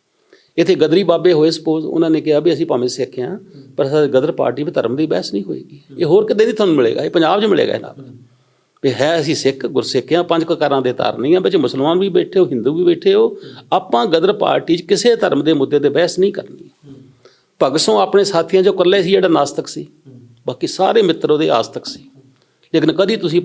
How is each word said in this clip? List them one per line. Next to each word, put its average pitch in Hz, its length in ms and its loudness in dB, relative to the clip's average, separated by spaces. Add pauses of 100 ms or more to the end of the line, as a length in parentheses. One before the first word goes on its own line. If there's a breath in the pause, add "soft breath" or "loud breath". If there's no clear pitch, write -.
(560 soft breath)
ਇੱਥੇ 170 180 2
ਗਦਰੀ 156 280 2
ਬਾਬੇ 170 300 2
ਹੋਏ 156 180 2
ਸਪੋਜ਼, 160 360 -4
ਉਹਨਾਂ 165 240 -2
ਨੇ 156 100 0
ਕਿਹਾ 151 200 0
ਵੀ 165 120 2
ਅਸੀਂ 156 140 -4
ਭਾਵੇਂ 127 220 -2
ਸਿੱਖ 123 320 -8
ਆ, 170 180 -8 (380 loud breath)
ਪਰ 139 120 0
ਸਾਡੇ 151 200 2
ਗਦਰ 131 240 0
ਪਾਰਟੀ 127 300 -2
ਵਿੱਚ 151 120 -6
ਧਰਮ 120 220 -2
ਦੀ 156 100 0
ਬਹਿਸ 180 260 -4
ਨਹੀਂ 202 120 -4
ਹੋਏਗੀ। 147 360 -12 (180)
ਇਹ 175 60 0
ਹੋਰ 190 220 4
ਕਿਤੇ 214 180 2
ਨਹੀਂ 233 100 0
ਤੁਹਾਨੂੰ 196 220 2
ਮਿਲੇਗਾ, 123 260 2
ਇਹ 160 80 -4
ਪੰਜਾਬ 170 300 2
'ਚ 214 40 0
ਮਿਲੇਗਾ 165 300 2
ਇਹ 113 60 -6
ਨਾਲ। - 140 -14 (880)
ਵੀ 139 80 0
ਹੈ 151 300 0
ਅਸੀਂ 147 140 -2
ਸਿੱਖ, 135 320 -2
ਗੁਰਸਿੱਖ 120 460 -4
ਆ, 170 100 2
ਪੰਜ 170 220 -2
ਕਕਾਰਾਂ 147 380 0
ਦੇ 127 100 -2
ਧਾਰਨੀ 120 420 -2
ਆ, 185 60 2
ਵਿੱਚ 180 160 0
ਮੁਸਲਮਾਨ 135 420 0
ਵੀ 196 100 0
ਬੈਠੇ 175 320 0
ਹੋ, 175 60 2
ਹਿੰਦੂ 127 280 -2
ਵੀ 175 100 0
ਬੈਠੇ 175 300 2
ਹੋ। 220 220 2 (360 loud breath)
ਆਪਾਂ 226 340 0
ਗਦਰ 170 260 2
ਪਾਰਟੀ 165 440 0
'ਚ 170 60 -4
ਕਿਸੇ 208 340 2
ਧਰਮ 147 280 0
ਦੇ 156 80 2
ਮੁੱਦੇ 147 240 0
'ਤੇ 143 120 2
ਬਹਿਸ 170 300 -2
ਨਹੀਂ 190 140 2
ਕਰਨੀ। - 600 -16 (720 soft breath)
ਭਗਤ 143 180 2
ਸਿੰਘ 214 160 2
ਆਪਣੇ 196 280 2
ਸਾਥੀਆਂ 175 380 0
'ਚੋਂ 185 120 2
ਇਕੱਲੇ 185 280 2
ਸੀ 175 80 -2
ਜਿਹੜਾ 185 180 2
ਨਾਸਤਕ 143 380 -2
ਸੀ, 147 200 -12 (600)
ਬਾਕੀ 139 200 -6
ਸਾਰੇ 208 360 2
ਮਿੱਤਰ 160 280 0
ਉਹਦੇ 156 200 2
ਆਸਤਕ 123 360 -2
ਸੀ। - 240 -16 (640)
ਲੇਕਿਨ 156 180 2
ਕਦੀ 190 240 0
ਤੁਸੀਂ 170 280 -2